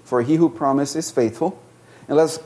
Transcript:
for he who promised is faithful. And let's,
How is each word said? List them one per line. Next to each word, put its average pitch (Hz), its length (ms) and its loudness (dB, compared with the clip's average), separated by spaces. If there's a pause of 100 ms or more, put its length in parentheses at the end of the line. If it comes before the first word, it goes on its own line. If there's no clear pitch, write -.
for 127 180 0
he 139 140 0
who 160 120 4
promised 139 480 -2
is 160 160 -6
faithful. 135 500 -2 (460)
And 143 100 0
let's, 160 280 2